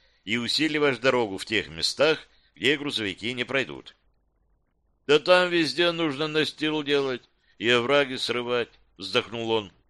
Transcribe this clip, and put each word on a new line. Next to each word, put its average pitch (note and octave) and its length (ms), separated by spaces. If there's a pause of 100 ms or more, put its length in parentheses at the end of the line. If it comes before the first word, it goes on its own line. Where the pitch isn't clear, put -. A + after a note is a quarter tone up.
(240)
и G#2+ 140
усиливаешь D3 600
дорогу A#2 380
в F2+ 80
тех G2+ 240
местах, B2 580 (300)
где B2+ 200
грузовики A2 580
не B2 100
пройдут». G#2 500 (1120)
«Да D3 140
там F3+ 300
везде E3+ 420
нужно D#3 340
настил D3+ 560
делать C#3 400 (360)
и G#2 100
овраги B2+ 480
срывать», A#2+ 540 (260)
вздохнул A2+ 540
он. G#2+ 220 (180)